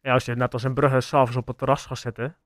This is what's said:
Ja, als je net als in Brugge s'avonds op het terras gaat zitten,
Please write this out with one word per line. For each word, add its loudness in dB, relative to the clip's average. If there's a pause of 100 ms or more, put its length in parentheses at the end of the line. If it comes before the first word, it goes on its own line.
Ja, -2
als 2
je -6
net 0
als -4
in 0
Brugge 4
s'avonds 2
op -2
het -8
terras 0
gaat -10
zitten, -8